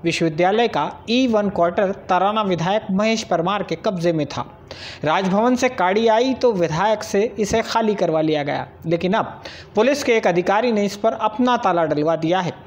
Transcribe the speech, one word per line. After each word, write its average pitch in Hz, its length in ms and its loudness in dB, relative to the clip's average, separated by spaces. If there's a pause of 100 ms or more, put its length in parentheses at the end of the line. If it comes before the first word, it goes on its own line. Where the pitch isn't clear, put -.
विश्वविद्यालय 175 640 2
का 156 420 -4
ई 254 160 2
one 208 240 2
quarter 185 420 0
तराना 196 500 0
विधायक 185 480 0
महेश 220 320 0
परमार 185 400 -2
के 165 140 -6
कब्जे 175 360 -2
में 151 140 0
था। - 320 -10 (460)
राजभवन 196 520 2
से 247 120 0
काड़ी 220 400 2
आई 240 260 2
तो 247 180 2
विधायक 185 500 0
से 202 360 -2
इसे 220 240 0
खाली 220 320 0
करवा 165 260 0
लिया 156 220 0
गया, 139 260 -4 (180)
लेकिन 175 260 0
अब - 300 -2 (320)
पुलिस 269 300 2
के 233 120 2
एक 220 100 0
अधिकारी 196 460 2
ने 208 120 2
इस 196 120 -4
पर 226 160 0
अपना 233 440 0
ताला 180 280 0
डलवा 151 320 0
दिया 160 240 0
है। 175 120 -4 (140)